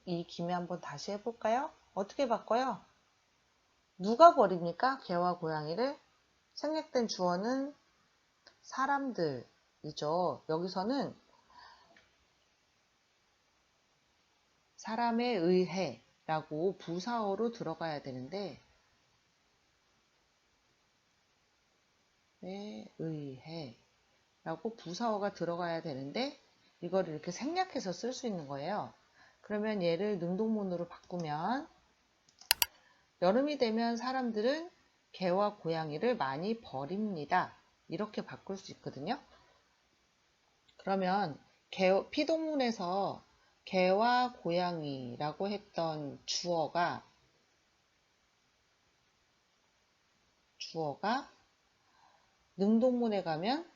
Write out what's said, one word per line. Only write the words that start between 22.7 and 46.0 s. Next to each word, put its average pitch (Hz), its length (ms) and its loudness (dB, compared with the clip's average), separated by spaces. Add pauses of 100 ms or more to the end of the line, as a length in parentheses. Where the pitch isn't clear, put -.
의해"라고 156 1800 -10
부사어가 202 560 -2
들어가야 170 500 -2
되는데, 156 560 -4 (420)
이거를 175 320 0
이렇게 151 200 -6
생략해서 294 600 -2
쓸 240 200 -4
수 254 140 -8
있는 175 220 -4
거예요. 143 440 -4 (480)
그러면 208 420 -2
얘를 175 360 2
능동문으로 185 720 0
바꾸면, 175 800 -4 (1500)
"여름이 277 360 4
되면 233 380 2
사람들은 254 720 -2 (420)
개와 202 440 2
고양이를 160 600 0
많이 156 440 -2
버립니다." 170 960 -2 (320)
이렇게 196 360 -6
바꿀 - 320 -10
수 - 160 -16
있거든요. 151 480 -8 (1600)
그러면 185 640 0 (320)
개, 185 200 4 (200)
피동문에서 247 1120 0 (400)
개와 226 680 4 (100)
고양이라고 151 1080 -2
했던 156 800 -4